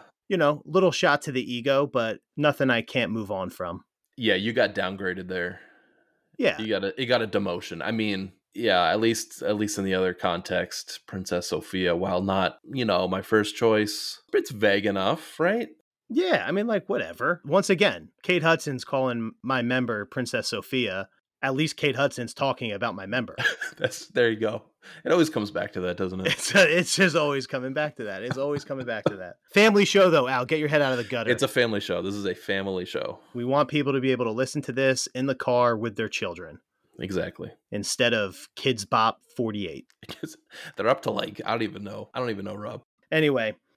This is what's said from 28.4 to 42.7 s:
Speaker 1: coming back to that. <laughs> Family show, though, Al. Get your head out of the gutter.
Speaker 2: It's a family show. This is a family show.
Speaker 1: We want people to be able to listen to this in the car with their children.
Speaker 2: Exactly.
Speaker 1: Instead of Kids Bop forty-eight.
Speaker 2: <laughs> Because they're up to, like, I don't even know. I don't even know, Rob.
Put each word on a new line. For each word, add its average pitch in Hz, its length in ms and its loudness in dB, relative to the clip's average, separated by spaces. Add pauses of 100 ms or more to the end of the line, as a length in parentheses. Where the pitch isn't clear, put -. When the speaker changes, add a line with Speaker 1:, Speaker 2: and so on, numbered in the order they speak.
Speaker 1:
coming 135 220 -8
back 110 200 -6
to 104 120 2
that. 90 260 -14
<laughs> - 100 -20
Family 208 320 8
show, 190 240 8
though, 143 180 6
Al. 127 180 0
Get 156 140 0
your 151 80 0
head 147 140 4
out 135 100 4
of 127 60 0
the 120 80 -2
gutter. 117 260 -2
Speaker 2:
It's 110 120 2
a 107 40 2
family 113 320 2
show. 87 220 -2
This 95 120 -4
is 101 120 -6
a 90 100 -2
family 98 500 -4
show. - 340 -6 (140)
Speaker 1:
We 120 120 -6
want 135 240 2
people 143 240 0
to 135 80 0
be 131 100 2
able 123 140 0
to 113 60 0
listen 131 320 -2
to - 80 -8
this 131 440 2
in 131 120 -2
the 139 60 -2
car 123 440 2
with 107 180 -4
their 110 140 -4
children. 87 500 -8 (400)
Speaker 2:
Exactly. 92 500 -4 (220)
Speaker 1:
Instead 117 420 0
of 101 420 -4
Kids 123 300 -2
Bop 113 360 2 (140)
forty-eight. 104 580 -6
Speaker 2:
<laughs> - 140 -20
Because - 280 -14 (400)
they're 107 140 0
up - 140 2
to, 113 80 0
like, 107 340 -6
I 104 60 -4
don't 117 120 0
even 101 200 -6
know. 98 300 -12
I 131 60 -6
don't 123 120 -4
even 98 140 -8
know, 104 100 -8
Rob. 107 280 -12 (280)